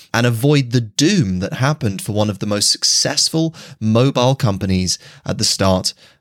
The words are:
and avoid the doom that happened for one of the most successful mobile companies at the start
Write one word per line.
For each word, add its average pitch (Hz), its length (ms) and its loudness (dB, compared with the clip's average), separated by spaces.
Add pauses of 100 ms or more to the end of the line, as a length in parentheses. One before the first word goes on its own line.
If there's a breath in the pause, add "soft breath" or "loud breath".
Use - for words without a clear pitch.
(140 loud breath)
and 117 120 2
avoid 123 460 2
the 127 80 2
doom 113 600 2
that 92 160 -6
happened 120 460 -2
for - 120 -6
one 104 160 0
of 98 100 -6
the 104 60 -6
most 104 260 0
successful - 840 -2 (280 loud breath)
mobile 123 540 2
companies 95 640 0 (280 loud breath)
at 95 120 -4
the 107 60 -4
start 95 500 0 (280 soft breath)